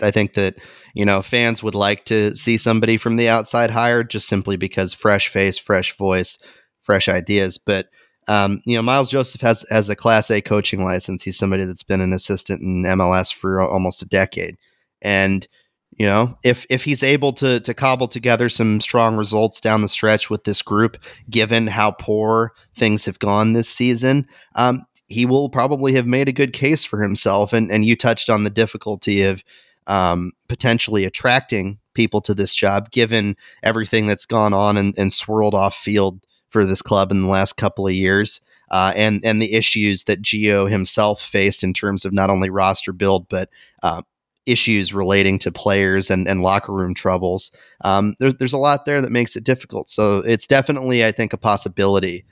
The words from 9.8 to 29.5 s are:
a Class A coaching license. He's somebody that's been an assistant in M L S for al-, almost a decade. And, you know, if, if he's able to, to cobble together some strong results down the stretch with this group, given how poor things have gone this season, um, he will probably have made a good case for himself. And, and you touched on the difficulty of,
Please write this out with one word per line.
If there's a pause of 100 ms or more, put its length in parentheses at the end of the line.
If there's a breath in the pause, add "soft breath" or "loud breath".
a
Class
A
coaching
license.
He's
somebody
that's
been
an
assistant
in
M
L
S
for
al-,
almost
a
decade. (440)
And, (500)
you
know,
if,
if
he's
able
to,
to
cobble
together
some
strong
results
down
the
stretch
with
this
group, (320 loud breath)
given
how
poor (240 soft breath)
things
have
gone
this
season, (280 soft breath)
um, (240)
he
will
probably
have
made
a
good
case
for
himself.
And,
and
you
touched
on
the
difficulty
of, (460 soft breath)